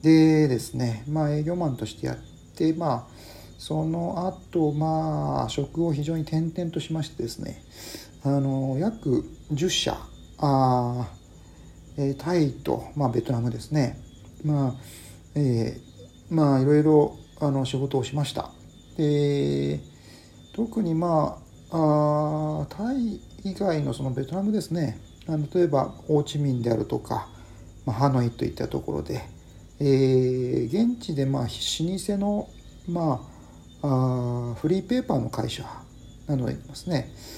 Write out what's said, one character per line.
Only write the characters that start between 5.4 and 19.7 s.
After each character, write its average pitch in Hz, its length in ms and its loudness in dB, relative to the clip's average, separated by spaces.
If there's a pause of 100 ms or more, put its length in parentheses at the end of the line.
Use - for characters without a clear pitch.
あ、 120 40 -6
職 143 340 -2
を 170 80 2
非 147 120 0
常 165 140 -2
に 160 40 -2
転 160 340 0
々 175 160 -4
と 165 80 -4
し 156 140 -6
ま 160 80 -2
し 143 80 -4
て - 140 -8
で - 60 -4
す - 100 -12
ね、 - 240 -10 (580)
あ 135 80 -2 (100)
の、 135 400 0
約 160 460 0 (260)
十 156 200 0
社、 - 260 0 (400)
あ 127 720 2 (880)
ー、 139 120 0
え - 20 0
ー、 139 60 -4
タ 170 200 0
イ 147 140 4
と、 - 440 -4
ま 143 120 2
あ、 - 20 2
ベ 117 140 0
ト 135 100 -2
ナ 120 80 0
ム 120 80 0
で 113 100 -6
す - 120 -10
ね。 143 280 0 (460)
ま 143 220 2
あ、 123 60 -2 (600)
え 117 460 0 (500)
ー、 - 40 -2
ま 143 240 6
あ、 131 40 4
い 131 40 4
ろ 147 140 6
い 151 40 4
ろ、 151 340 6 (220)
あ 147 100 2
の、 135 160 0
仕 131 120 -4
事 135 200 -2
を 127 60 2
し - 100 -6
ま 147 100 -2
し - 100 -4
た。 - 180 -6 (460)
で、 143 840 0 (760)